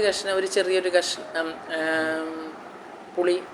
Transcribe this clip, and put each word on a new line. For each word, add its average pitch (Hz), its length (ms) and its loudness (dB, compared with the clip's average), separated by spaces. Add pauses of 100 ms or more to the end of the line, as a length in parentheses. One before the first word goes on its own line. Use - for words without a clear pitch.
കഷ്ണം, 190 320 0
ഒരു 190 160 0
ചെറിയൊരു 185 420 4
കഷ്ണം, 165 500 -2 (300)
ഏം, 160 520 2 (840)
പുളി, 180 220 4 (160)